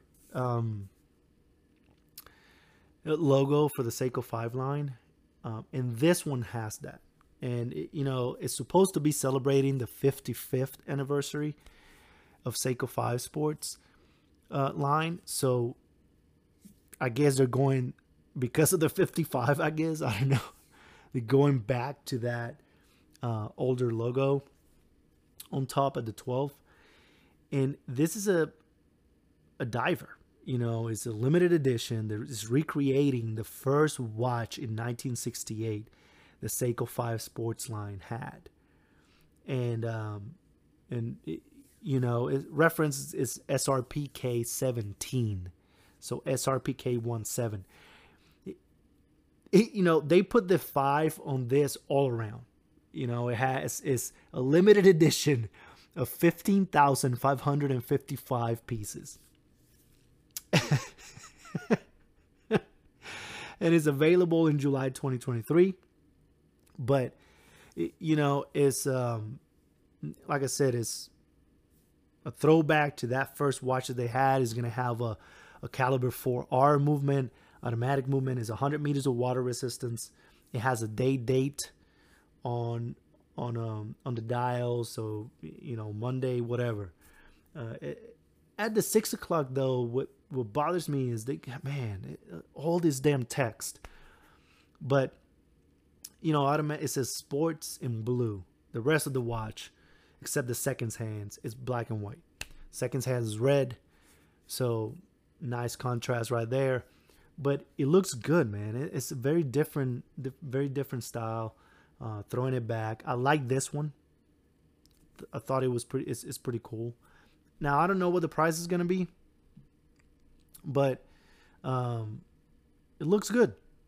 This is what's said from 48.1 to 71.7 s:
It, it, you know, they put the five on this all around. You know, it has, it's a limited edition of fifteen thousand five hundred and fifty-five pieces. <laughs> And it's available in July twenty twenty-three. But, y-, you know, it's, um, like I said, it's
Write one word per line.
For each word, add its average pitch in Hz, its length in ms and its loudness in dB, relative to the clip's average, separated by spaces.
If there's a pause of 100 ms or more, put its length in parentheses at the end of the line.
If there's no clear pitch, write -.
It, - 140 -14 (920)
it, 220 220 8
you 202 100 0
know, 165 180 6
they 151 200 6
put 190 280 4
the 180 100 6
five 147 640 0
on 131 240 -4
this 139 300 2 (100)
all 139 220 2
around. 113 320 -4 (500)
You 139 140 -4
know, 120 220 -2
it 120 80 -2
has, 131 480 -2
it's 131 280 -2 (220)
a 131 60 -4
limited 180 460 8
edition 151 600 6 (480)
of 127 140 -2
fifteen 190 560 4
thousand 139 520 4
five 135 220 2
hundred 143 300 0
and 123 120 0
fifty-five 120 840 -2
pieces. - 520 -10 (1300)
<laughs> 147 260 4 (2750)
And 165 160 4
it's 156 120 6
available 165 600 6
in 151 100 4
July 135 320 2
twenty 131 260 -2
twenty-three. 147 580 2 (1040)
But, 131 360 2 (600)
y-, 170 240 -4
you 160 160 0
know, 143 380 2
it's, 143 340 2
um, 120 520 -2 (920)
like 143 140 -2
I 135 40 0
said, 131 280 2
it's - 340 -6 (1160)